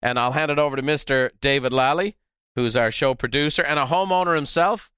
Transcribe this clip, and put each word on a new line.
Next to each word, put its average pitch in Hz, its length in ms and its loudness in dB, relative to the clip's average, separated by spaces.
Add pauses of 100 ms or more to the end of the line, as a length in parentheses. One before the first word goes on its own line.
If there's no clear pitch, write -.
and 123 200 -2
I'll 123 100 2
hand 147 220 -2
it 143 80 0
over 143 160 0
to 135 60 -4
Mister 135 580 0
David 139 320 0
Lally, 147 420 0 (400)
who's 120 220 0
our 117 160 2
show 131 240 0
producer 143 440 0
and 151 160 0
a 139 100 0
homeowner 180 500 0
himself 170 600 0